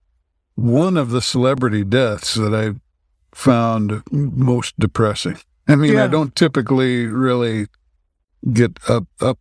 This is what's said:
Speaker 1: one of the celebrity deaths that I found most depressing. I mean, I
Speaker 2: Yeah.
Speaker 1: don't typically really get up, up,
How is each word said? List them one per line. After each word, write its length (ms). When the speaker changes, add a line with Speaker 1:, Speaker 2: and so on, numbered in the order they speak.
Speaker 1:
one 400
of 140
the 120
celebrity 640
deaths 500
that 200
I 260
found 760
most 680
depressing. 580
I 80
mean, 200
I 60
Speaker 2:
Yeah. 60
Speaker 1:
don't 260
typically 720
really 600
get 260
up, 160
up, 200